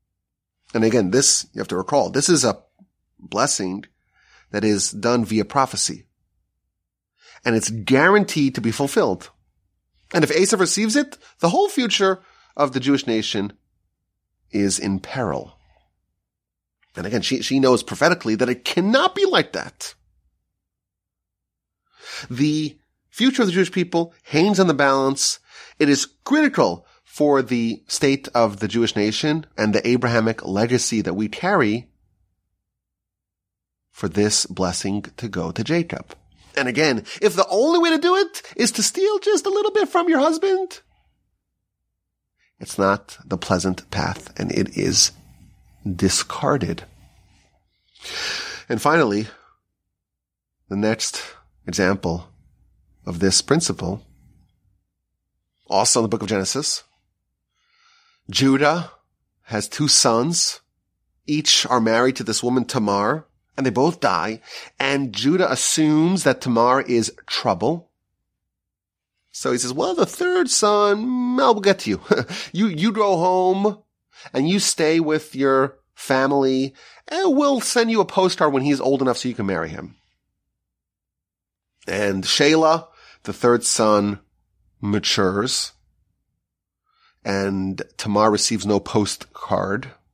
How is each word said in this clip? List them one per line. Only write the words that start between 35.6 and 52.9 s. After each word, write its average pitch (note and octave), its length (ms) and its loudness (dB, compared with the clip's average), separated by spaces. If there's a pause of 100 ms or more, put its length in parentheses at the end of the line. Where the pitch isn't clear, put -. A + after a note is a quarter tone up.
Jacob. E3+ 500 -6 (420)
And C3+ 120 -2
again, B2+ 360 0 (160)
if F#3+ 160 2
the F#3+ 140 2
only C#4+ 300 2
way E4+ 100 2
to D#4+ 80 2
do F4 180 2
it G4 260 -2 (140)
is - 160 0
to A3 100 -4
steal G4 360 0
just G#4 260 0
a G4 60 -2
little G#4 220 0
bit G#4 180 0
from F4 180 2
your D#4+ 120 4
husband, F#4 600 0 (1800)
it's - 200 -12
not G2 480 0
the F#2+ 100 -4
pleasant F#2 540 -2
path, - 480 -6
and - 120 -6
it - 240 -2
is - 380 0 (720)
discarded. F#2+ 1000 -2 (1900)
And A#2 100 -2
finally, A#2 460 2 (1400)
the G2 60 -6
next A2 460 -2 (440)
example F2+ 600 -2 (760)